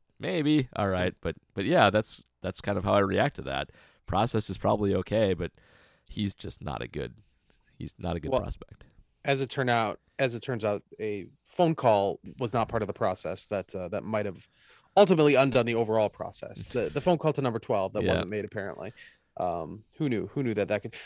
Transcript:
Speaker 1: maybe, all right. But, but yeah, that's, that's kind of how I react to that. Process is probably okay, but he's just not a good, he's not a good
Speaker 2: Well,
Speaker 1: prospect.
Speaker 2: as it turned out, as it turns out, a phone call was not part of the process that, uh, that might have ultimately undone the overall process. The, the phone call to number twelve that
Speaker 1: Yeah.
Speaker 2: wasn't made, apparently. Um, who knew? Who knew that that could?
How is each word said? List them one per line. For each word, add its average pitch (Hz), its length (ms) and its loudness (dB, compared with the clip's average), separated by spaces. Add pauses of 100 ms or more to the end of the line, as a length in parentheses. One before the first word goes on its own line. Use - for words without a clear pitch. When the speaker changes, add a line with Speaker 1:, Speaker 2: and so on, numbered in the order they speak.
(200)
Speaker 1:
maybe, 151 560 2
all 98 140 0
right. 92 320 0
But, 82 140 -4 (180)
but 98 100 -4
yeah, 120 260 6
that's, 107 320 0 (200)
that's 92 200 -6
kind 101 160 -2
of 92 60 -4
how 98 100 2
I 101 60 6
react 98 380 2
to - 60 -10
that. 67 260 -6 (360)
Process 107 440 0
is 95 80 -6
probably 104 380 0
okay, 98 380 2
but 85 180 -4 (580)
he's 101 260 -4
just - 260 -14
not 58 220 -8
a 62 40 -8
good, 62 260 -8 (680)
he's - 180 -12
not 87 180 -4
a 85 40 -4
good 73 120 -8
Speaker 2:
Well, 127 100 2
Speaker 1:
prospect. - 420 -12 (400)
Speaker 2:
as 139 180 0
it 131 80 -6
turned 127 200 -2
out, 113 300 0 (200)
as 123 160 0
it 113 60 -10
turns 113 240 -4
out, 104 180 -2 (160)
a 104 260 -6 (200)
phone 165 280 2
call 101 460 2 (180)
was 120 160 -4
not 113 160 0
part 110 140 -2
of 98 40 -4
the 95 60 -4
process 92 540 -4
that, 98 260 -6
uh, 92 140 -8
that 87 160 -6
might 107 220 -2
have 95 200 -10 (520)
ultimately 160 380 8
undone 127 300 6
the 117 100 0
overall 110 340 2
process. - 600 -10
The, 110 200 -2
the 143 120 -4
phone 175 160 4
call 151 160 0
to - 80 -4
number 117 180 0
twelve 98 340 0
that 104 100 0
Speaker 1:
Yeah. 92 100 2
Speaker 2:
wasn't 90 160 0
made, 104 160 -4
apparently. 98 480 -8 (440)
Um, 87 460 -4 (140)
who 151 120 -2
knew? 101 240 -2
Who 143 100 -2
knew 117 100 0
that 98 140 0
that 104 160 0
could? - 120 -12 (100)